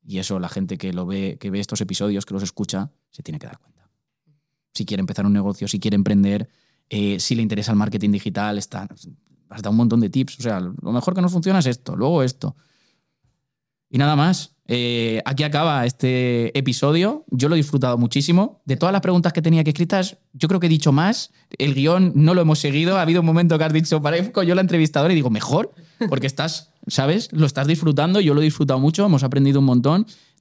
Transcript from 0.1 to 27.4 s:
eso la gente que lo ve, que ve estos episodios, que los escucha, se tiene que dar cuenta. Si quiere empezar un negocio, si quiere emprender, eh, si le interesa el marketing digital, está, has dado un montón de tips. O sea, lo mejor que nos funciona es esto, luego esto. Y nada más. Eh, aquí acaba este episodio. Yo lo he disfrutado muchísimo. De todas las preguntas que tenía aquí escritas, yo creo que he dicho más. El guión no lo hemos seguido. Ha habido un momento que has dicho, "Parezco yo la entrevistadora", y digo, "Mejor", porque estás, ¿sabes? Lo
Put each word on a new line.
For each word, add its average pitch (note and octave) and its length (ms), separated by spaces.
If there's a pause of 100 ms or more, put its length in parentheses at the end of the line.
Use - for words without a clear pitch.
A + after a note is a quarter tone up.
eso F#2+ 200
la F2 100
gente F#2+ 280
que F#2+ 140
lo F2+ 140
ve, G2 340
que G2+ 100
ve G2 100
estos G2+ 220
episodios, G2+ 440
que - 80
los F#2+ 100
escucha, F#2+ 480 (180)
se - 140
tiene D#3 160
que - 80
dar - 120
cuenta. - 300 (840)
Si G#2+ 120
quiere G2 160
empezar G2 240
un G2+ 80
negocio, G2+ 340
si G2+ 120
quiere G#2 160
emprender, G2+ 540 (400)
eh, G2+ 300
si - 160
le A#2 60
interesa G#2 300
el G#2 60
marketing G#2 340
digital, G2+ 460
está, G2 300 (600)
has G2 120
dado G2+ 100
un A2 60
montón A#2 240
de G#2 80
tips. C3 300
O - 20
sea, G#2+ 180
lo F#2 320
mejor B2 240
que F#3+ 60
nos F3+ 100
funciona F#3 280
es C#3 80
esto, - 280
luego C#3+ 280
esto. - 320 (1300)
Y - 80
nada C#3+ 180
más. E3+ 340 (160)
Eh, A#2 600
aquí C#3 180
acaba D3 420
este B2 720
episodio. D#3 720
Yo C3+ 200
lo E3+ 60
he - 20
disfrutado C#3 400
muchísimo. C#3 680
De C3+ 120
todas F3+ 160
las G3 80
preguntas F3 320
que E3 80
tenía D#3+ 200
aquí D3+ 100
escritas, F#3 460 (140)
yo C#3 160
creo F3+ 140
que F3 60
he - 20
dicho D#3 240
más. F3+ 380 (280)
El C#3 160
guión E3+ 400
no D3+ 180
lo F#3 80
hemos D#3 180
seguido. D#3+ 380
Ha F#3 40
habido E3+ 180
un E3 80
momento E3 300
que D#3 80
has D#3 80
dicho, D#3+ 280
"Parezco E3+ 400
yo F3 140
la F#3+ 60
entrevistadora", E3+ 520
y - 40
digo, C3+ 120
"Mejor", A#2+ 440 (360)
porque C3 180
estás, D3+ 440 (160)
¿sabes? C#3+ 460
Lo D#3 120